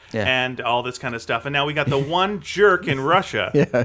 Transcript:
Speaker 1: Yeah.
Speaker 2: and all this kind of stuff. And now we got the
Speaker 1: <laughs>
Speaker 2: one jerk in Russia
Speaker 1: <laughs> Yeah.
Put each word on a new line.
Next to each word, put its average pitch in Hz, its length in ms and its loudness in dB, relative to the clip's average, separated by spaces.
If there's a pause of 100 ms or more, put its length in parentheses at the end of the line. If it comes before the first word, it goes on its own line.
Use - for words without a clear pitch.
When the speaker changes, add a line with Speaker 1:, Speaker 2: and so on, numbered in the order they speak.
(120)
Speaker 1:
Yeah. 110 160 -2
Speaker 2:
and 127 320 0
all 120 220 0
this 123 160 -6
kind 123 160 -6
of 117 80 -8
stuff. 120 240 -4
And 143 80 -6
now 143 120 0
we 151 60 -4
got 143 160 -2
the 139 100 2
Speaker 1:
<laughs> 151 220 -2
Speaker 2:
one 202 200 0
jerk 185 460 2
in 139 140 0
Russia 135 520 0
Speaker 1:
<laughs> - 20 0
Yeah. 123 300 2